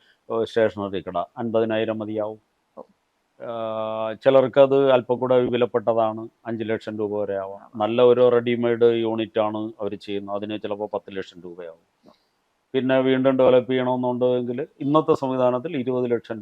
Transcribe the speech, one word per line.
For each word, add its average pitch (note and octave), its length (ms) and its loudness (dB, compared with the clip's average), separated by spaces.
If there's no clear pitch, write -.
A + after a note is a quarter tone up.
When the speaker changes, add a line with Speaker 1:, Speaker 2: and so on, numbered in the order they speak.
Speaker 1:
ഏഹ്, A2+ 140 -2
സ്റ്റേഷനറി G2+ 640 -2
കട, F2+ 100 -8
അൻപതിനായിരം A2 840 -2
മതിയാവും. G#2+ 400 -8
Speaker 2:
ഓ. - 40 -18
Speaker 1:
ആ, A#2 40 -10
ചിലർക്കത് C3+ 680 4
അല്പം B2 300 2
കൂടെ B2+ 160 2
വിലപ്പെട്ടതാണ്, A2+ 760 0
അഞ്ച് A2+ 180 -8
ലക്ഷം G#2+ 360 -6
രൂപ G#2 220 -4
വരെ G2 160 -4
ആവാം. G2 220 -10
Speaker 2:
ആവാം. - 160 -20
Speaker 1:
നല്ല A2+ 260 0
ഒരു B2 340 6
റെഡിമെയ്ഡ് A#2+ 540 2
യൂണിറ്റ് A2 340 -2
ആണ് G#2+ 320 -2
അവർ G2+ 140 -4
ചെയ്യുന്നത്, G2+ 400 -8
അതിന് G#2 220 -8
ചിലപ്പോൾ G#2 360 -6
പത്ത് G2+ 240 -8
ലക്ഷം F2+ 240 -12
രൂപയാവും. F2 420 -16
Speaker 2:
ഓ. - 40 -20
Speaker 1:
പിന്നെ C3 260 2
വീണ്ടും C3 280 4
ഡെവലപ്പ് B2+ 340 4
ചെയ്യണമെന്നുണ്ടെങ്കിൽ B2+ 960 -2
ഇന്നത്തെ D3+ 340 2
സംവിധാനത്തിൽ C3 640 -2
ഇരുപത് B2 340 -4
ലക്ഷം A#2 300 -4